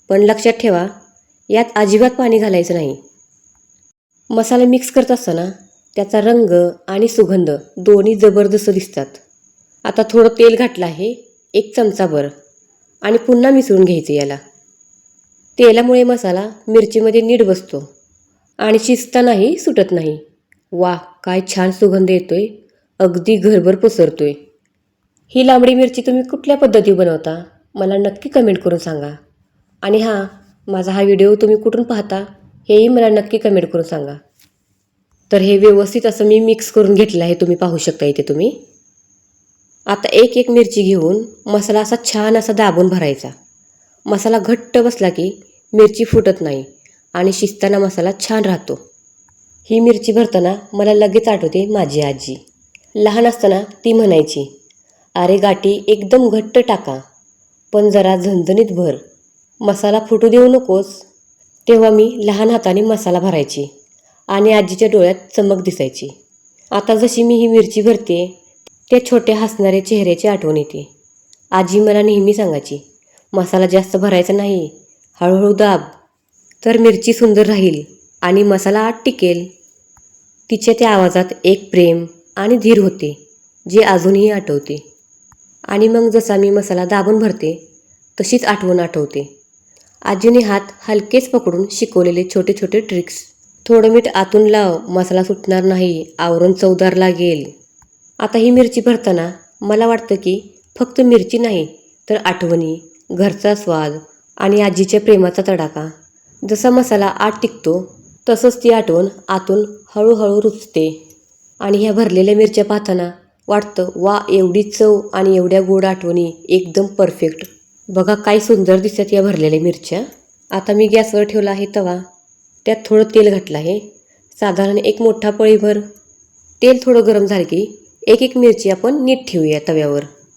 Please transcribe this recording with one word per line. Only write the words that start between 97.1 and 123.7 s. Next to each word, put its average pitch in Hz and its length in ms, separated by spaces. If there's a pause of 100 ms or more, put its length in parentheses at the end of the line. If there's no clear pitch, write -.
आता 214 180
ही 226 140
मिरची 240 300
भरताना 196 500 (300)
मला 214 260
वाटतं 226 280
की 196 440 (200)
फक्त 247 220
मिरची 240 360
नाही, 202 300 (420)
तर 214 60
आठवणी, 170 640 (320)
घरचा 202 440
स्वाद 160 360 (460)
आणि 202 240
आजीच्या 196 400
प्रेमाचा 190 460
तडाखा. 160 420 (600)
जसा 214 200
मसाला 247 360
आत 208 260 (100)
टिकतो, 185 540 (340)
तसंच 247 340
ती 240 60
आठवण 190 360 (220)
आतून 196 380 (300)
हळूहळू 208 480
रुजते. 160 720 (440)
आणि 202 180
ह्या 214 160
भरलेल्या 196 420
मिरच्या 214 300
पाहताना 196 460 (360)
वाटतं, 202 480
"वा, 202 340
एवढी 190 340
चव 208 380 (120)
आणि 190 220
एवढ्या 185 260
गोड 190 240
आठवणी, 175 480 (160)
एकदम 185 360
परफेक्ट." 190 640 (420)
बघा 190 260
काय 208 240
सुंदर 190 400
दिसतात 202 340
या 196 80
भरलेल्या 160 400
मिरच्या. 175 420 (480)
आता 190 220
मी 214 140
गॅसवर 214 360
ठेवला 208 280
आहे 196 140 (100)
तवा, 185 220 (680)
त्यात 220 200
थोडं 214 180
तेल 214 260
घातलं 185 280
आहे, 170 220 (600)